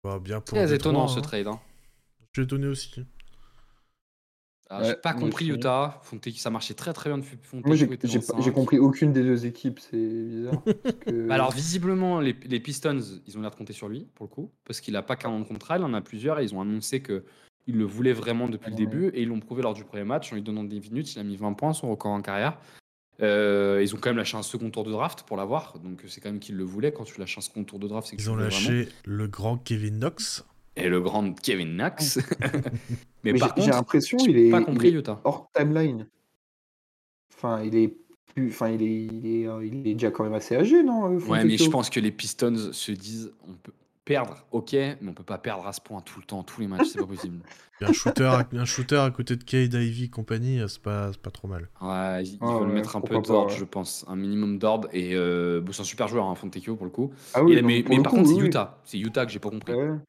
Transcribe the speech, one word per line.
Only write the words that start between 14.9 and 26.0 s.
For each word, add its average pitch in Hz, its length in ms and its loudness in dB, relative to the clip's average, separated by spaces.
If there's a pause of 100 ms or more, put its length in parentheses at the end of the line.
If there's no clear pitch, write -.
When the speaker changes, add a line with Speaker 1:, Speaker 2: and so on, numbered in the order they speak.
Speaker 2:
a 98 60 -2
pas 123 140 -4
qu'un 127 120 -8
an 110 120 -4
de 107 40 -6
contrat, 110 340 -6
il 185 60 0
en 139 80 -2
a 107 80 -2
plusieurs, 127 400 -4
et 135 40 0
ils 104 100 -4
ont 95 60 -4
annoncé 107 420 -4
que 98 220 -6 (420)
ils 120 100 -2
le 110 80 2
voulaient 117 300 2
vraiment 117 340 -2
depuis 113 220 -8
le 110 60 -6
Speaker 3:
Ah, 110 40 -4
ouais. 110 60 2
Speaker 2:
début, 147 220 -2
et 127 140 -2
ils 117 60 0
l'ont 113 120 -4
prouvé 123 220 -6
lors 110 120 0
du 104 100 -12
premier 101 200 -10
match, 135 280 -4
en 113 40 -8
lui 104 60 -6
donnant 107 220 -6
des 104 160 -8
minutes, 117 340 -8
il - 40 -12
a 104 60 -8
mis 101 120 -6
vingt 104 180 -4
points, 151 200 -2
son 143 160 -6
record 107 220 -2
en 101 100 -2
carrière. 104 360 -2 (640)
Euh, 101 640 4
ils 101 120 0
ont 104 60 -10
quand - 80 -2
même 120 80 2
lâché 110 220 -2
un 107 40 -6
second 113 280 -6
tour 110 140 -6
de 107 60 -6
draft 120 340 -4
pour 107 120 -6
l'avoir, 107 440 -4
donc 90 280 -12